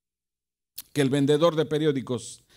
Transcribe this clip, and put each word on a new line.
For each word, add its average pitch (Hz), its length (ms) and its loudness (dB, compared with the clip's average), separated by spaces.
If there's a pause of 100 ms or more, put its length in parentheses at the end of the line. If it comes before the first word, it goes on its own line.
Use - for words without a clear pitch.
(920)
que 147 80 -2
el 135 100 2
vendedor 147 460 2
de 156 100 0
periódicos 143 760 -4 (120)